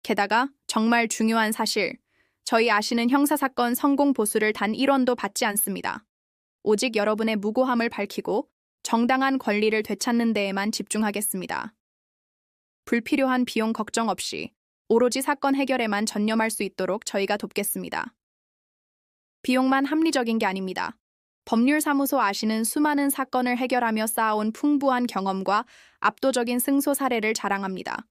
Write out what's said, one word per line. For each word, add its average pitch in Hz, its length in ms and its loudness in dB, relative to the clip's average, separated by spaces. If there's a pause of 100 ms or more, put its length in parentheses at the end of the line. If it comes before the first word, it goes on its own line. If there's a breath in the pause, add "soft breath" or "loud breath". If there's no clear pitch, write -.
게다가 214 460 0 (180)
정말 233 400 2
중요한 220 460 0
사실, 214 420 -2 (540)
저희 233 220 4
아신은 233 380 2
형사사건 277 680 2
성공 285 380 4
보수를 214 400 0
단 208 200 -2
일 269 160 2
원도 254 260 4
받지 - 280 -4
않습니다. 202 640 -2 (580)
오직 220 320 0
여러분의 214 400 0
무고함을 233 540 0
밝히고 202 600 -4 (340)
정당한 262 540 2
권리를 214 460 0
되찾는 233 480 0
데에만 202 400 -2
집중하겠습니다. 202 1000 -4 (1120)
불필요한 254 580 0
비용 226 300 -2
걱정 226 340 -4
없이 85 460 -6 (340)
오로지 240 340 2
사건 277 340 0
해결에만 247 500 0
전념할 220 440 0
수 220 140 -4
있도록 185 420 -4
저희가 196 300 0
돕겠습니다. - 760 -6 (1300)
비용만 262 420 2
합리적인 277 560 0
게 220 60 0
아닙니다. 190 520 -4 (460)
법률사무소 277 800 2
아시는 220 420 0
수많은 285 460 2
사건을 254 480 -2
해결하며 240 500 0
쌓아온 220 460 0
풍부한 269 520 2
경험과 190 600 -2 (340 soft breath)
압도적인 247 600 0
승소 277 340 2
사례를 233 400 0
자랑합니다. 196 760 -6